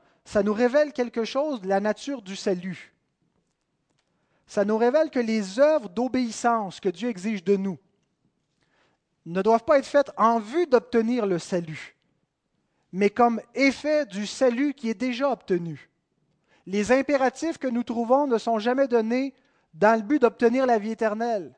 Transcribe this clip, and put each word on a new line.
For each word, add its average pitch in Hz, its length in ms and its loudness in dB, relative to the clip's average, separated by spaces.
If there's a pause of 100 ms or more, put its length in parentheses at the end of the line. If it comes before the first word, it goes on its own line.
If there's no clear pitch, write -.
(240)
ça 208 180 0
nous 208 100 0
révèle 247 400 2
quelque 233 320 -4
chose 269 360 -4
de 185 80 -8
la 196 100 2
nature 214 440 -6
du 190 120 -12
salut. 185 580 -6 (1600)
Ça 202 160 -2
nous 214 120 0
révèle 254 340 2
que 254 100 -2
les 220 400 -2
œuvres 294 280 2
d'obéissance 226 920 -2
que 196 80 -4
Dieu 180 200 -4
exige 196 360 -6
de 196 120 2
nous 190 220 -4 (1500)
ne 180 160 -4
doivent 226 220 4
pas 294 140 6
être - 80 0
faites 285 300 2
en 226 240 2
vue 285 260 -2
d'obtenir 233 580 2
le 185 140 0
salut, 170 580 -6 (960)
mais 196 200 0
comme 233 300 2 (140)
effet 285 520 0
du 196 200 -8
salut 262 480 0
qui 226 140 -8
est 220 60 -4
déjà 247 360 -4
obtenu. 170 580 -4 (760)
Les 196 240 -2
impératifs 269 680 0
que 262 100 -6
nous 240 160 -2
trouvons 240 420 0
ne 233 120 0
sont 233 200 -2
jamais 254 300 0
donnés 240 460 0 (400)
dans 208 220 4
le 214 80 -4
but 269 160 0
d'obtenir 240 460 4
la 240 120 4
vie 208 120 -4
éternelle. 220 680 -4